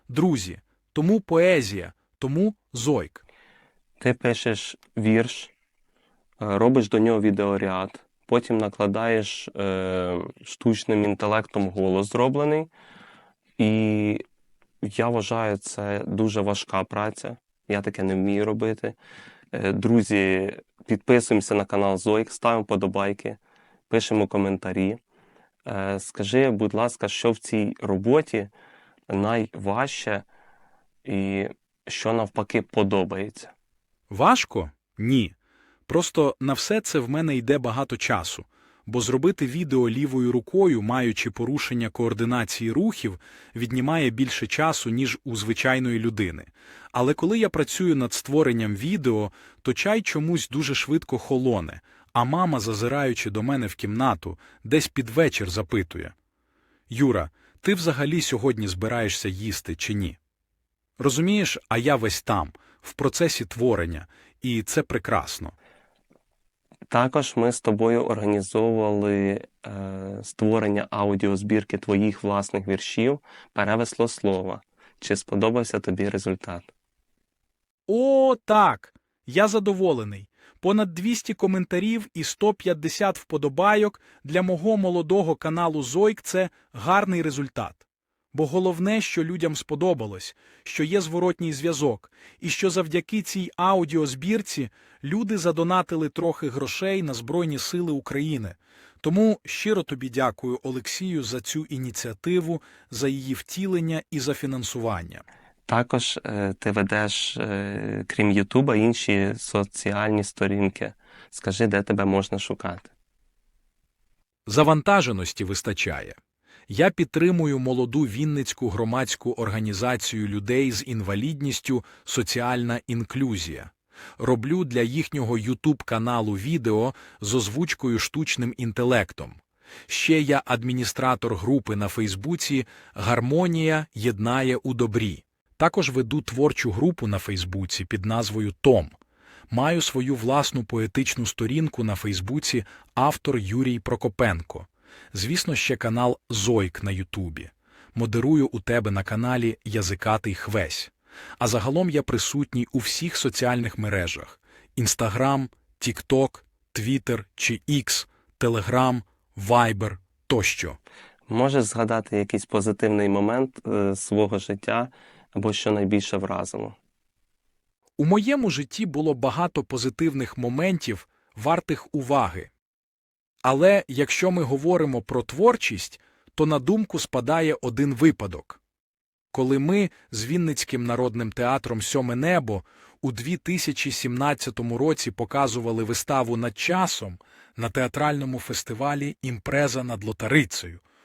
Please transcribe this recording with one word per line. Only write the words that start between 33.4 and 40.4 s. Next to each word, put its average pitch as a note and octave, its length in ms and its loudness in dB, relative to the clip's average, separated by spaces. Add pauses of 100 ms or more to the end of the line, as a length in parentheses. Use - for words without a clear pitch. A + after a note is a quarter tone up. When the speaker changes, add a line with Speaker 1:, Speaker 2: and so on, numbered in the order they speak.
Speaker 1:
Важко? G#2+ 600 2 (280)
Ні. A#2 360 0 (520)
Просто D#3+ 540 0
на C#3 120 0
все G#3 280 -2
це - 180 -2
в A#2+ 120 -2
мене D3+ 260 0
йде B2+ 220 2
багато B2 380 -4
часу, - 480 -4 (420)
бо A2+ 140 -2
зробити C3 460 2
відео C3 440 0
лівою B2+ 420 0
рукою, C3 500 4